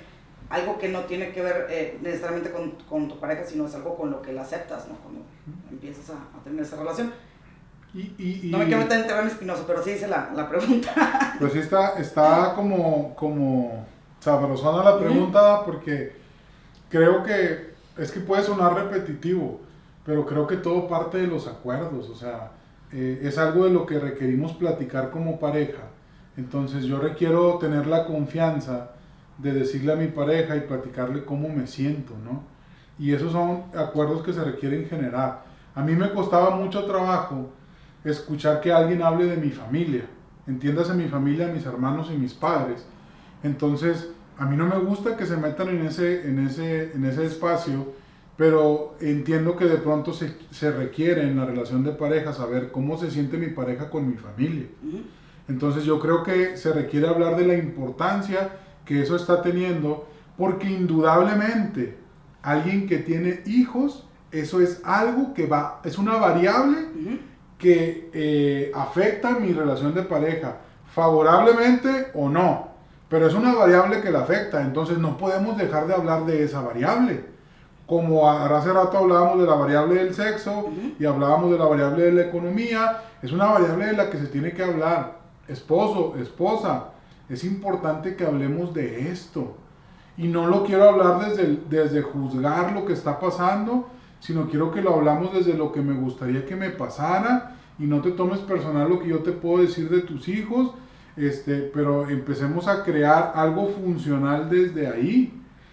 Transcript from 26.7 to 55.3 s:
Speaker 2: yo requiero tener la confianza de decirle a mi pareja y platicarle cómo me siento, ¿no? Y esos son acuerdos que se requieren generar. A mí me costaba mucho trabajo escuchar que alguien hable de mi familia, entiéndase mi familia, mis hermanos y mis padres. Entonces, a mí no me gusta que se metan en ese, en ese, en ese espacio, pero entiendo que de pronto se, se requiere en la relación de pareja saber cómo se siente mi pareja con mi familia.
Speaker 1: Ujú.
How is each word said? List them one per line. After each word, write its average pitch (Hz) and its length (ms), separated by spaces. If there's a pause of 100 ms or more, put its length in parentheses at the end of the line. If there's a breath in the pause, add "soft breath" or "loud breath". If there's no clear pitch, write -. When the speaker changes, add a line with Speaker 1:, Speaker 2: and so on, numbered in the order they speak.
Speaker 2:
yo 139 160
requiero 170 580
tener 147 300
la 165 180
confianza 147 840 (460 loud breath)
de 139 160
decirle 135 400
a - 20
mi 165 120
pareja 156 480
y 143 60
platicarle 131 640
cómo 147 240
me 139 180
siento, 135 460 (100)
¿no? 131 200 (560 soft breath)
Y 143 140
esos 160 180
son 175 320 (120)
acuerdos 151 480
que 175 100
se 160 100
requieren 143 440
generar. 131 560 (320 loud breath)
A 135 60
mí 160 140
me 202 180
costaba 185 420
mucho 196 300
trabajo 180 640 (540 soft breath)
escuchar 151 580
que 170 100
alguien 170 300
hable 165 240
de 170 120
mi 147 120
familia, 127 540 (440)
entiéndase 147 460
mi 170 140
familia, 143 400
mis 160 180
hermanos 135 460
y 151 60
mis 123 160
padres. 131 500 (600 loud breath)
Entonces, 147 640 (280)
a 139 80
mí 143 120
no 170 80
me 190 140
gusta 202 360
que 190 100
se 165 120
metan 156 320
en 165 160
ese, 170 420
en 135 180
ese, 160 480
en 135 120
ese 139 200
espacio, 135 680 (440 loud breath)
pero 151 640
entiendo 160 540
que 175 100
de 160 120
pronto 151 360
se, 156 220 (160)
se 151 200
requiere 151 520
en 135 140
la 131 80
relación 123 380
de 147 80
pareja 151 420
saber 123 380
cómo 143 260
se 170 140
siente 143 260
mi 165 100
pareja 131 420
con 147 200
mi 113 80
familia. 120 480 (220)
Speaker 1:
Ujú. 185 140 (460 loud breath)